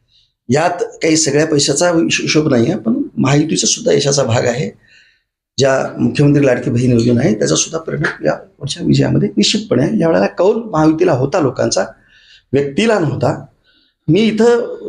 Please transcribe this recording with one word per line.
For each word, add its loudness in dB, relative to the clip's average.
यात 0
काही -2
सगळ्या 0
पैशाचा 0
हिश-, 0
हिशोब 0
नाही 2
आहे, -2
पण -2
महायुतीचा 0
सुद्धा -2
यशाचा 0
भाग 0
आहे. -4
ज्या 0
मुख्यमंत्री 2
लाडकी 0
बहीण 2
योजना 2
आहे 0
त्याचा 0
सुद्धा -4
परिणाम -6
या 0
वर्षा -10
विजयामध्ये 0
निश्चितपणे 0
आहे. 0
यावेळेला 2
कौल 0
महायुतीला 2
होता, 0
लोकांचा, -2
व्यक्तीला 0
नव्हता. -2
मी 4
इथं 2